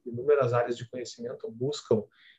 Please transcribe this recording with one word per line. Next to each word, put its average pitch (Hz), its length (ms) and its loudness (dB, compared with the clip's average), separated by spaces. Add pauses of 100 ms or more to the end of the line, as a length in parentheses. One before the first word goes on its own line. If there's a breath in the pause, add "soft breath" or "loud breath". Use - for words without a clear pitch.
inúmeras 123 480 2
áreas 120 240 2
de 117 120 -10
conhecimento 120 600 -10
buscam 117 540 0 (360 soft breath)